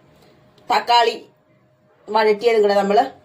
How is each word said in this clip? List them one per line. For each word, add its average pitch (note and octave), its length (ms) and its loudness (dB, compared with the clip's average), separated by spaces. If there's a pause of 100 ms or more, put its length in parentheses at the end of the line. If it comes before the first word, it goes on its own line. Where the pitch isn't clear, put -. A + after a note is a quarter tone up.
(720)
തക്കാളി A3+ 420 0 (1000)
വഴറ്റിയതും A3 500 0
കൂടെ G3+ 160 0
നമ്മള് G3+ 220 0 (220)